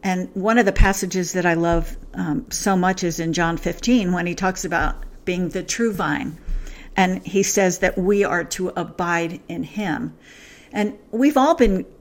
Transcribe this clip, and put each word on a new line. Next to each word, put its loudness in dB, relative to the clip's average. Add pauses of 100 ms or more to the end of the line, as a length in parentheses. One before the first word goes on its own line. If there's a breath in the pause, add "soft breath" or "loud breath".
And -2
one 2
of 6
the 2
passages 2
that 0
I 4
love, 2 (180)
um, -2
so 0
much 0
is -2
in -2
John 0
fifteen, 0
when -2
he -4
talks -4
about -2 (200)
being -2
the -6
true -2
vine. -4 (580 loud breath)
And 2
he 0
says 0
that 0
we 2
are -2
to -6
abide -4
in -8
him. -6 (560 loud breath)
And -2 (140)
we've 2
all 4
been 4 (160)